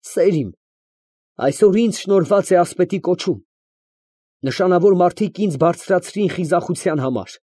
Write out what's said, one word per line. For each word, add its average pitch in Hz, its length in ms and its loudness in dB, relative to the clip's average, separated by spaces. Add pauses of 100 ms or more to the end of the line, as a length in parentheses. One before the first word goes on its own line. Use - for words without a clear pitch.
Սեր 180 320 0
իմ, 120 120 -2 (880)
այսօր 185 380 2
ինձ 226 240 0
շնորհված 196 460 2
է 185 100 4
ասպետի 175 440 0
կոչում։ 170 380 -2 (1040)
Նշանավոր 180 500 2
մարդիկ 180 480 0
ինձ 190 160 -2
բարձրացրին 180 720 0
խիզախության 170 720 -2
համար։ 127 300 -6 (120)